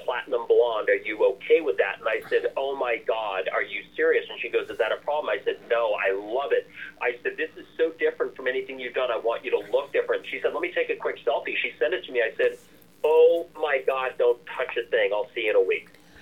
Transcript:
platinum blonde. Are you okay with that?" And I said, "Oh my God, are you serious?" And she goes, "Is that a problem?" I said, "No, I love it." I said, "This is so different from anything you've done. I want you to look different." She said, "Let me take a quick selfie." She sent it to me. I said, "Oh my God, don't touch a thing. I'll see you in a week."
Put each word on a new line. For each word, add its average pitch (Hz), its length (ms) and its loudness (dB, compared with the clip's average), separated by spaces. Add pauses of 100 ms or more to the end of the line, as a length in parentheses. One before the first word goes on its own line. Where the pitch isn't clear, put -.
platinum 120 440 -4
blonde. 113 400 4
Are 101 80 4
you 107 260 -4 (140)
okay 160 240 4
with 151 160 0
that?" 101 240 0
And - 80 -4
I 110 200 -2
said, 117 280 0
"Oh 139 180 -2
my 127 220 -2 (100)
God, 104 480 -2
are 110 80 0
you 104 200 -8 (120)
serious?" 160 340 2
And 107 120 -12
she 120 80 -6
goes, 110 200 -2
"Is 104 100 -8
that 110 120 0
a 107 60 0
problem?" 147 340 -4
I 107 140 -2
said, 104 140 -2 (120)
"No, 117 240 2
I 98 180 0
love 107 380 -4
it." - 160 0 (340)
I 123 220 -2
said, - 140 -6
"This 156 200 -6
is 170 80 -18 (120)
so 165 160 2
different 156 420 -2
from 131 140 -4
anything 131 320 -4
you've 123 140 -8
done. 127 180 0
I 110 60 -2
want 113 260 -2
you - 80 -2
to - 180 0
look 131 220 0
different." 120 340 0
She - 140 -8
said, 147 120 -2
"Let 113 100 -4
me 120 120 -4
take 165 160 -2
a 156 60 -2
quick - 280 -6
selfie." - 380 -2
She - 160 -6
sent 156 160 0
it 180 120 -6
to - 60 -14
me. 120 100 0
I 113 140 -2
said, 123 220 0 (460)
"Oh 165 500 6
my 151 320 0
God, 131 320 0
don't 120 280 4
touch - 300 -6
a 120 120 -4
thing. 107 240 2
I'll 104 240 -2
see 117 80 -4
you - 60 0
in 104 60 2
a 98 60 8
week." 92 280 -2 (320)